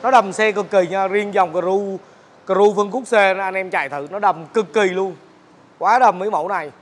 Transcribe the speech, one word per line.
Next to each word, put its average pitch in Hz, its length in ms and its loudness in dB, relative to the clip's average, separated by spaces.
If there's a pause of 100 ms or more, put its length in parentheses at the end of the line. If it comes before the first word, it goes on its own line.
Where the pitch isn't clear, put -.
Nó 240 80 0
đầm 214 220 4
xe 214 200 0
cực 185 180 -4
kỳ 190 160 4
nha, 190 220 -2
riêng 202 260 -2
dòng 180 180 0
Cru, 190 460 -2 (480)
Cru 196 280 4
phân 202 160 -2
khúc 254 200 -6
C - 20 0
anh 190 420 2
em 190 160 -6
chạy 160 180 -2
thử, 143 220 -8
nó 190 80 -8
đầm 165 280 0
cực 220 260 -4
kỳ 214 100 2
luôn. 190 340 -2 (640)
Quá 202 200 2
đầm 233 200 4
mấy 202 120 -4
mẫu 170 180 -2
này. 165 220 -6 (120)